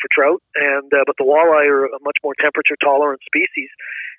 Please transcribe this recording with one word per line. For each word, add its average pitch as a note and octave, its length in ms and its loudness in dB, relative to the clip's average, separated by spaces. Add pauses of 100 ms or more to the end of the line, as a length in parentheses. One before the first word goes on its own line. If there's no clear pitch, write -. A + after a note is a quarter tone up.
for - 100 -10
trout, D3 300 2 (140)
and, C#3 380 -2
uh, C#3 120 4
but C3+ 120 -2
the C#3 60 -2
walleye D3+ 440 4
are C#3 180 2
a C3+ 160 -6
much C#3+ 220 -6
more C#3+ 160 -4
temperature D3 440 -2
tolerant C#3+ 420 0
species, D3+ 440 -4 (500)